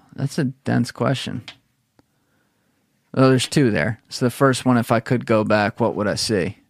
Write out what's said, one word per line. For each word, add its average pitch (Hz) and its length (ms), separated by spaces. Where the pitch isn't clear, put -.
That's - 240
a 143 60
dense 120 460
question. 123 540
Well, 131 180
there's 131 180
two 135 220
there. 101 380
So - 180
the 120 40
first 131 340
one, 127 120
if 113 160
I 113 80
could 120 260
go 110 180
back, 104 360
what 113 160
would 101 100
I 95 80
see? 95 440